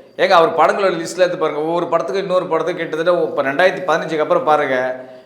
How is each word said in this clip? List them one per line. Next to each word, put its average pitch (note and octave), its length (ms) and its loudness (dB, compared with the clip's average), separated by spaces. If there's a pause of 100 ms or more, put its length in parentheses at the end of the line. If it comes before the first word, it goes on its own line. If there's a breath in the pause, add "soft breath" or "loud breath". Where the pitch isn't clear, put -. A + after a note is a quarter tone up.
(180 loud breath)
ஏங்க, F3 120 2
அவர் E3+ 260 4
படங்களோட F#3+ 380 2
லிஸ்ட்ல E3 240 -8
எடுத்து F3+ 200 2
பாருங்க. D3+ 240 -2
ஒவ்வொரு E3 240 -2
படத்துக்கும் E3 300 -2
இன்னொரு F3+ 320 -2
படத்துக்கு D#3+ 400 -4
கிட்டத்தட்ட, E3 340 0
இப்ப D3+ 220 -2
ரெண்டாயிரத்தி E3 560 0
பதினஞ்சுக்கு D#3+ 200 -4
அப்புறம் E3+ 240 0
பாருங்க, C3 640 0 (200 loud breath)